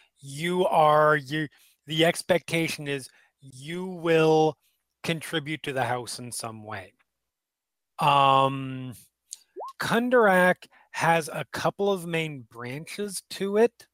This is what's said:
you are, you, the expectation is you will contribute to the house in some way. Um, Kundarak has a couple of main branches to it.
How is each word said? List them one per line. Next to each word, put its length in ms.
you 460
are, 500
you, 320
the 180
expectation 840
is 200
you 460
will 720
contribute 600
to 100
the 120
house 340
in 120
some 340
way. 280
Um, 920
Kundarak 840
has 360
a 240
couple 400
of 140
main 440
branches 800
to 260
it. 380